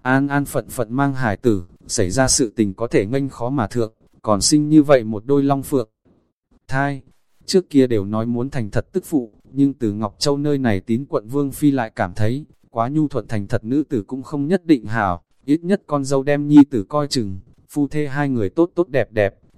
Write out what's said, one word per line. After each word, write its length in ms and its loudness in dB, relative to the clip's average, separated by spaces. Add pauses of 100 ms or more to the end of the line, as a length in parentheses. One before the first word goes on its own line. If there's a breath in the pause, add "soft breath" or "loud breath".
an 260 2
an 180 0
phận 240 -6
phận 240 -6
mang 200 0
hài 240 -2
tử, 260 0 (240)
xảy 220 0
ra 180 2
sự 280 0
tình 180 0
có 140 -6
thể 180 2
nghênh 240 -4
khó 200 -6
mà 180 -2
thượng, 260 -4 (280)
còn 200 0
sinh 280 2
như 140 8
vậy 200 6
một 220 -6
đôi 180 2
long 200 0
phượng. 260 -2 (800)
Thai, 340 -2 (440)
trước 240 0
kia 180 4
đều 180 -2
nói 200 -4
muốn 240 -4
thành 220 -6
thật 220 -4
tức 120 -4
phụ, 280 -4 (180)
nhưng 220 2
từ 200 -4
Ngọc 260 -6
Châu 180 0
nơi 200 0
này 220 0
Tín 260 -4
quận 220 -6
Vương 240 -2
Phi 200 2
lại 240 -2
cảm 200 -2
thấy, 300 0 (240)
quá 200 -2
nhu 180 0
thuận 200 -6
thành 200 -4
thật 160 -2
nữ 260 -2
tử 140 -2
cũng 200 -10
không 240 -6
nhất 180 0
định 200 2
hảo, 380 -2 (220)
ít 180 0
nhất 240 0
con 180 -2
dâu 180 0
đem 240 0
nhi 120 8 (100)
tử 140 -2
coi 240 -4
chừng, 320 -4 (360)
phu 120 0
thê 200 -4
hai 220 -2
người 200 0
tốt 260 0
tốt 140 -2
đẹp 220 -2
đẹp, 240 0 (220)